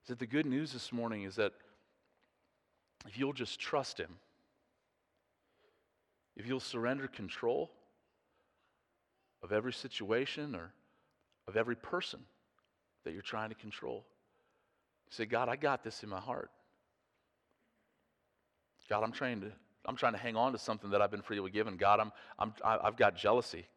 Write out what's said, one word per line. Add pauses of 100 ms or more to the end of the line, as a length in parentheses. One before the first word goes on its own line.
Is
that
the
good
news
this
morning
is
that (1500)
if
you'll
just
trust
him, (2250)
if
you'll
surrender
control (1700)
of
every
situation
or (760)
of
every
person (840)
that
you're
trying
to
control, (1040)
you
say,
"God,
I
got
this
in
my
heart. (2500)
God,
I'm
trying
to, (320)
I'm
trying
to
hang
on
to
something
that
I've
been
freely
given.
God,
I'm, (260)
I'm, (100)
I,
I've
got
jealousy. (100)